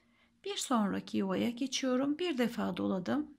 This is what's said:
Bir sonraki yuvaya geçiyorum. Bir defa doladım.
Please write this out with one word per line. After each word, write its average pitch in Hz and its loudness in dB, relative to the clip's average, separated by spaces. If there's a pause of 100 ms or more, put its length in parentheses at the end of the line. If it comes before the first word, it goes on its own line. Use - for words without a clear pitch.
(440)
Bir 392 -6
sonraki 202 0
yuvaya 196 2
geçiyorum. 262 0
Bir 339 0
defa 202 0
doladım. 202 0